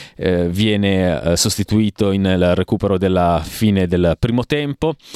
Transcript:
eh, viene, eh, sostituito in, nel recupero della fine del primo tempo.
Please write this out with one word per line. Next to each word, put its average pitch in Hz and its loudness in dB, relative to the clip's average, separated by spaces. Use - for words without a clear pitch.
eh, 87 0
viene, 95 0
eh, 82 0
sostituito 104 0
in, 98 0
nel 90 2
recupero 98 -2
della 87 2
fine 98 0
del 87 2
primo 117 -2
tempo. 147 -4